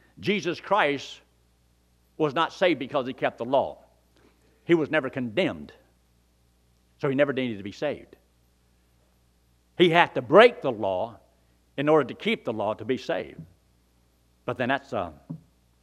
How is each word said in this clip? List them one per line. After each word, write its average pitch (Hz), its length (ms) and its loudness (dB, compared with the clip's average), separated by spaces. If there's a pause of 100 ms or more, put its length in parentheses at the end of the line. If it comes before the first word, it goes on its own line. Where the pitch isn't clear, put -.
(200)
Jesus 165 400 -4
Christ 156 600 -2 (960)
was 151 180 -2
not 156 180 0
saved 180 240 2
because 127 300 -4
he 131 60 -6
kept - 260 -4
the 113 60 -6
law. 117 340 0 (840)
He 170 100 4
was 139 160 0
never 139 180 0
condemned, 117 600 -4 (1300)
so 147 100 -2
he 135 60 -2
never 143 180 2
needed 123 240 -4
to 98 60 -12
be 101 80 -10
saved. - 460 -8 (1600)
He 175 120 6
had 160 240 4
to 139 80 -2
break 202 400 6
the 139 100 -2
law 104 460 -4 (600)
in 143 120 0
order 151 200 6
to 127 40 -12
keep 208 320 -4
the 120 80 -4
law 107 220 -2
to 110 100 -12
be 127 120 -2
saved. 90 440 -8 (1040)
But 123 120 -6
then 123 120 -2
that's, 135 240 -4
uh, 90 180 -4 (720)